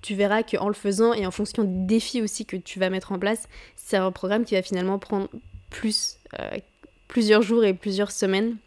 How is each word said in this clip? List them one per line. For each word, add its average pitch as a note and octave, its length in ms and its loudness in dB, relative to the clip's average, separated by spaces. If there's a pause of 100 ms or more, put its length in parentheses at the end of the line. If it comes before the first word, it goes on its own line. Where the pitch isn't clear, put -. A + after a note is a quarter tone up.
tu G#3 120 -6
verras G3+ 280 2
qu'en G3+ 260 -2
le G#3 60 -2
faisant A3 400 2
et G3 120 -2
en F#3 40 -2
fonction G#3+ 340 -2
des F#3 220 -2
défis A3+ 340 0
aussi G#3+ 240 -4
que - 120 -8
tu - 220 -10
vas F#3 120 2
mettre F#3+ 220 -4
en F#3 60 -4
place, G#3 300 -2 (260)
c'est - 220 -4
un F#3 160 2
programme G#3 320 0
qui G#3+ 100 -2
va F#3 80 4
finalement F#3+ 360 -2
prendre G3 300 -4 (420)
plus, - 480 -2 (200)
euh, - 200 -8 (500)
plusieurs G#3+ 320 6
jours A3+ 240 4
et G3 80 4
plusieurs G3 400 -2
semaines G#3 440 0 (100)